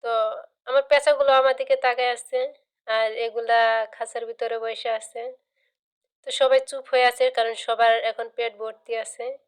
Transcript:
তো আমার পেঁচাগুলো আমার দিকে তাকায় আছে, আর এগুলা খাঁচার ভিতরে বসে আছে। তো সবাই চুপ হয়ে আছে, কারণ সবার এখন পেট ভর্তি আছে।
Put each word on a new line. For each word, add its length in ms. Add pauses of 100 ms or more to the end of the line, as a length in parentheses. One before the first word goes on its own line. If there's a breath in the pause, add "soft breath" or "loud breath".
তো 80 (540)
আমার 240
পেঁচাগুলো 420
আমার 280
দিকে 160
তাকায় 400
আছে, 220 (500)
আর 280
এগুলা 420 (340)
খাঁচার 340
ভিতরে 320
বসে 320
আছে। 300 (960)
তো 120
সবাই 380
চুপ 220
হয়ে 140
আছে, 260
কারণ 240
সবার 380 (180)
এখন 160 (100)
পেট 160 (100)
ভর্তি 340
আছে। 300 (220)